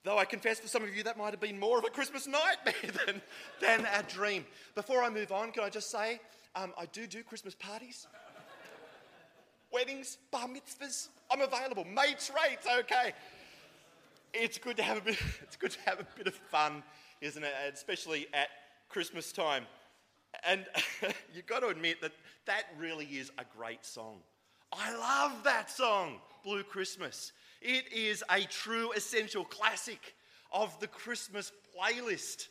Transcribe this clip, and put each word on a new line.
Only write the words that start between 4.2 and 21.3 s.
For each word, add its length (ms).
Before 280
I 60
move 220
on, 200
can 120
I 60
just 220
say, 300
um, 220
I 80
do 220
do 160
Christmas 320
parties. 520
Weddings, 460
bar 160
mitzvahs. 600
I'm 100
available. 440
Mates 460
rates, 220
okay. 340
It's 240
good 200
to 60
have 140
a 40
bit, 160
<laughs> 100
it's 160
good 140
to 140
have 140
a 160
bit 120
of 80
fun, 480
isn't 240
it? 100
And 80
especially 600
at 140
Christmas 420
time. 340
And 220
<laughs> 320